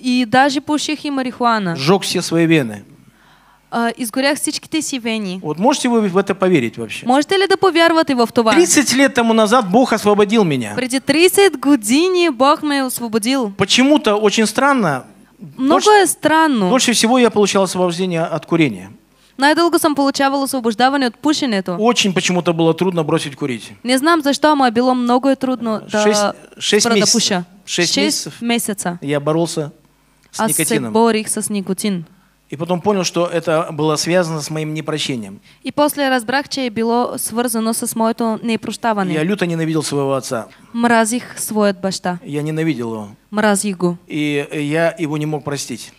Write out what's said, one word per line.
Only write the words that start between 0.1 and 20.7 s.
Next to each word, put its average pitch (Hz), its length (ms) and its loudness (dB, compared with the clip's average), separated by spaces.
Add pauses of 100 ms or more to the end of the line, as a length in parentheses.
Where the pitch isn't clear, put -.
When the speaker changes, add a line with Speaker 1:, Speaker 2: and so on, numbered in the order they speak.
Speaker 1:
даже 262 340 2
пуших 302 440 -4
и 294 60 -6
марихуана. 233 640 -2
Speaker 2:
Сжёг 180 260 2
все 185 200 -4
свои 165 240 2
вены. 120 360 0 (920)
Speaker 1:
А, 233 220 0
изгорях 269 420 -2
всичките - 440 -6
си - 160 -6
вени. 214 440 -6
Speaker 2:
Вот 151 160 -6
можете 254 300 0
вы 226 200 2
в 175 100 -4
это 196 160 0
поверить 147 420 2
вообще? 113 300 -10
Speaker 1:
Можете 285 320 2
ли 381 100 2
да 381 80 4
повярвате 330 580 2
в 240 200 2
това? 226 180 2
Speaker 2:
Тридцать 285 420 4
лет 269 200 4
тому 233 200 2
назад 220 360 4
Бог 240 220 4
освободил 208 520 4
меня. 123 320 -2
Speaker 1:
Преди 247 240 -2
тридцать 349 580 4
години 294 720 2
Бог 277 320 2
ме 294 140 -2
е 277 60 0
освободил. 240 760 -2
Speaker 2:
Почему-то 247 600 4
очень 214 300 2
странно. 220 560 2 (560)
Speaker 1:
Много 269 220 2
Speaker 2:
Дольше, 415 220 6
Speaker 1:
е 349 40 4
странно. 302 640 2
Speaker 2:
дольше 247 220 2
всего 233 260 2
я 233 120 4
получал 202 320 2
освобождение 180 600 -2
от 160 240 -6
курения. 110 440 0 (480)
Speaker 1:
Най-дълго 311 400 4
съм 311 160 0
получавал 277 480 0
освобождаване 254 640 0